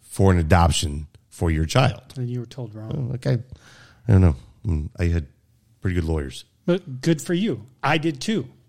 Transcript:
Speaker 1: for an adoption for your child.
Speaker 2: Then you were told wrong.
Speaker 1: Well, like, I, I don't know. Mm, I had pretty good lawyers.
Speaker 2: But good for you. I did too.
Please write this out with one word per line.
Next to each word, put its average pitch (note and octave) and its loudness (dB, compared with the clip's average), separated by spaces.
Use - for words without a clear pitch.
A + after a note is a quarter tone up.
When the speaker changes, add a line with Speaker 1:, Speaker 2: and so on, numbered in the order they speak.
Speaker 1:
for - 2
an F2 4
adoption D#2 2
for E2+ -4
your D#2+ 0
child. - 0
Speaker 2:
Then B2+ -6
you B2 -6
were A#2 -12
told A#2 -14
wrong. A2 -12
Speaker 1:
Well, C3 -6
like, B2 -8
I, C#3 0
I - 6
don't F#2+ 8
know. E2 6
Mm, D2+ -2
I F#2 0
had E2+ 0
pretty F2+ -4
good F2 -2
lawyers. D2+ -4
Speaker 2:
But D#3 -4
good E3 0
for F#3 -6
you. E3+ -4
I C#3+ 2
did D3+ -4
too. G#3 -4